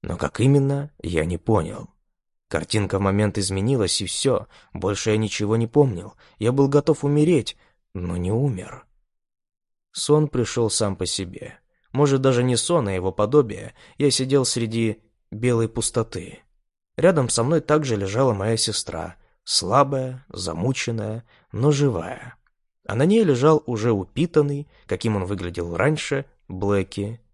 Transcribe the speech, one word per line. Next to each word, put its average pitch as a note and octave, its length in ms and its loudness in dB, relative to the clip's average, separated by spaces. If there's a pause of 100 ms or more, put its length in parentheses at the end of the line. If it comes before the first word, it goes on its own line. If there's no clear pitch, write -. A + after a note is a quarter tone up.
Но F2 140 -6
как - 240 -4
именно, C#3 500 2 (120)
я E2 220 -2
не E2+ 140 -4
понял. - 520 -2 (580)
Картинка F#2+ 500 -2
в G2 40 0
момент G2+ 360 2
изменилась, G2 640 0
и G2 60 -6
все, - 420 -2 (240)
больше G2 380 -4
я G#2+ 60 2
ничего G#2+ 400 -2
не A#2 100 0
помнил. A2+ 480 0 (240)
Я A2 140 0
был C#3 160 4
готов C#3+ 360 2
умереть, D3 520 2 (380)
но F2 220 -6
не F2+ 160 -2
умер. A2+ 540 -4 (1040)
Сон D3+ 360 2
пришел A#2 420 0
сам G2+ 260 -2
по F#2 100 -4
себе. - 520 -8 (340)
Может, C#3 280 4
даже C3 220 4
не B2+ 140 2
сон, C3+ 320 0
а G2 40 -2
его F#2 200 -2
подобие. A#2 640 0 (240)
Я C#3+ 120 4
сидел C3 340 2
среди A2+ 560 -2 (300)
белой A2+ 380 0
пустоты. - 720 -6 (560)
Рядом D#3 320 4
со A#2 160 0
мной D3+ 160 2
также D3 360 2
лежала G#2 360 0
моя G#2 240 0
сестра, E2+ 600 -6 (280)
слабая, C3 840 0
замученная, G#2+ 960 -4 (280)
но B2 180 2
живая. A#2+ 680 -2 (500)
А G2 80 -6
на A#2+ 100 2
ней G#3+ 180 4
лежал D3+ 440 4
уже A#2 260 0
упитанный, C#3+ 760 0 (180)
каким G#2+ 300 -2
он F#2+ 80 -2
выглядел F2 520 -6
раньше, C#3 500 -2 (240)
Блэки. G2+ 680 -2 (140)